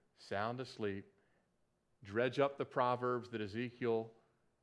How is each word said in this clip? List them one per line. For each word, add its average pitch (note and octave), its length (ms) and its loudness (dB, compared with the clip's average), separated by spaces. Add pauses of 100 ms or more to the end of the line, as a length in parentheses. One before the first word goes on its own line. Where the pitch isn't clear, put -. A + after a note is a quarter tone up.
(160)
sound A2+ 440 -2
asleep, G2+ 460 -4 (1000)
dredge A#2+ 340 2
up C#3 180 4
the C3+ 80 -2
proverbs B2 640 2
that A2+ 100 -4
Ezekiel A2+ 720 -2 (500)